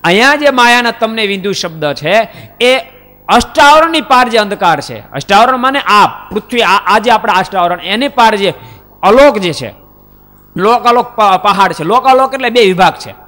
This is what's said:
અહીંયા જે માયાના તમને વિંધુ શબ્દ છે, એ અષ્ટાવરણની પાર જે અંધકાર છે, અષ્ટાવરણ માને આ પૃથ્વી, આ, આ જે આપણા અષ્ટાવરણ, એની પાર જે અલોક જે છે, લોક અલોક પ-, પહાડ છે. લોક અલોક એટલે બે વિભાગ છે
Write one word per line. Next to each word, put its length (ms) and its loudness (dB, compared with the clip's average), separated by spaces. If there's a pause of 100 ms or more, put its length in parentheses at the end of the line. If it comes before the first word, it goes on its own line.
અહીંયા 320 2
જે 140 0
માયાના 420 2
તમને 360 -4
વિંધુ 240 -4
શબ્દ 420 -6
છે, 340 -2 (340)
એ 160 2 (520)
અષ્ટાવરણની 720 2
પાર 280 0
જે 80 -2
અંધકાર 440 0
છે, 300 -16
અષ્ટાવરણ 460 0
માને 220 -2
આ 280 2
પૃથ્વી, 540 -6
આ, 240 2
આ 140 2
જે 120 0
આપણા 220 0
અષ્ટાવરણ, 460 -2
એની 280 -4
પાર 280 2
જે 180 -2 (500)
અલોક 340 4
જે 160 -4
છે, 200 -12 (840)
લોક 300 0
અલોક 300 0
પ-, 280 0
પહાડ 300 0
છે. 100 -8
લોક 220 0
અલોક 280 0
એટલે 160 -4
બે 160 2
વિભાગ 280 2
છે 220 -16 (120)